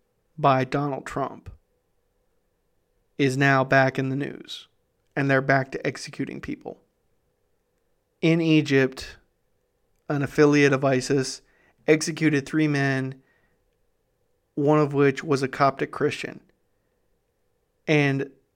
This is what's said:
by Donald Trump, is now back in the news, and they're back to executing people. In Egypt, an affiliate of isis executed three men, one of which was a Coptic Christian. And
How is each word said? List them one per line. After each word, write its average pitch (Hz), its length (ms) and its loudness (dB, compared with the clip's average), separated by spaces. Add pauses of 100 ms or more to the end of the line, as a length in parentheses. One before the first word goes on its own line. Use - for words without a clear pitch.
(360)
by 139 280 2
Donald 143 420 -4
Trump, 127 440 -8 (1700)
is 135 200 0
now 135 280 2
back 135 340 2
in 135 120 -4
the 131 60 -6
news, - 520 -12 (480)
and 139 140 -2
they're 135 100 4
back 135 320 0
to - 140 -8
executing - 540 -10
people. - 380 -12 (1400)
In 165 200 2
Egypt, 143 760 0 (920)
an 143 140 -2
affiliate 147 500 4
of 135 120 0
isis 131 560 0 (460)
executed 156 600 0
three 156 220 0
men, 135 460 -2 (1400)
one 151 240 2
of 143 140 0
which 139 320 2
was 143 180 0
a 131 60 -2
Coptic 139 420 -2
Christian. - 500 -6 (1500)
And 143 440 0 (240)